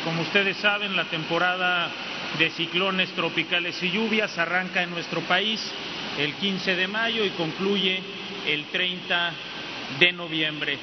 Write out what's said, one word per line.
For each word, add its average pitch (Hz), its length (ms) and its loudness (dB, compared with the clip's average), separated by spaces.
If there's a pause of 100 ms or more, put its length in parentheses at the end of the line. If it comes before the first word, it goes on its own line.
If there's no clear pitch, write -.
como 165 180 0
ustedes 196 360 2
saben, 208 380 0
la 165 100 0
temporada 175 840 0 (480)
de 160 140 4
ciclones 185 640 0
tropicales 170 680 0
y 180 80 0
lluvias 214 480 0
arranca 180 460 0
en 175 80 -4
nuestro 170 300 -4
país 196 380 2 (600)
el 147 160 0
quince 190 400 0
de 185 120 2
mayo 226 380 0
y 185 60 2
concluye 185 680 2 (460)
el 151 200 0
treinta 180 680 0 (680)
de 175 120 10
noviembre. 156 720 -2